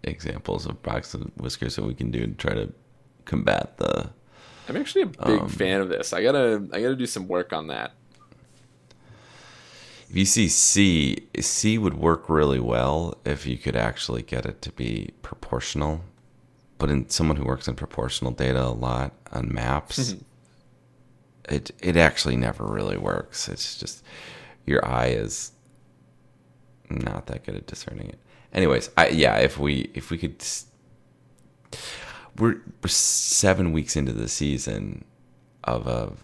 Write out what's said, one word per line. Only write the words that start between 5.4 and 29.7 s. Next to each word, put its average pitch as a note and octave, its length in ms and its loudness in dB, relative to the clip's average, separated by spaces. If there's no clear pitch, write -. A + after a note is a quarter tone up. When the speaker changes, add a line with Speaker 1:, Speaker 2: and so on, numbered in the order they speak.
Speaker 1:
um, - 80 -4
Speaker 2:
fan G2 320 0
of F#2+ 80 0
this. - 240 -2
I F2+ 100 0
gotta, A#2 500 4
I F#2 80 -2
gotta B2+ 140 2
do B2+ 120 -2
some F#2+ 200 -6
work F2 260 -2
on D#2 140 -4
that. A#1+ 260 -6
Speaker 1:
If - 80 -2
you F#2+ 80 6
see G2 240 6
C, E2 800 6
C - 380 2
would F#2 160 2
work E2 340 2
really D2 320 4
well B1+ 640 0
if C#2+ 220 -4
you B1 100 -2
could A#1+ 200 -4
actually A#1 460 -2
get A#1+ 220 -6
it - 180 -8
to - 100 -10
be A1+ 380 -4
proportional. D2+ 800 -4
But D2 120 2
in C2+ 180 0
someone D#2 280 2
who C#2 80 -4
works B1+ 240 -2
in B1 80 -4
proportional B1 560 -4
data B1+ 300 0
a B1+ 80 0
lot B1 420 -2
on A#2 200 -4
maps, A#2+ 640 -2
Speaker 2:
<laughs> - 720 -20
Speaker 1:
it, - 220 -2
it F2 160 2
actually D2+ 400 4
never A1+ 280 -2
really G1+ 340 -2
works. G1+ 500 -4
It's - 300 -8
just - 260 -12
your C#2 180 4
eye B1 240 2
is A1 440 -4
not - 360 -4
that - 180 -10
good G1+ 100 -8
at G1+ 120 -10
discerning - 420 -12
it. - 100 -16
Anyways, - 460 4
I, E2 100 8
yeah, C2+ 300 6
if C2 200 4
we, C#2+ 360 0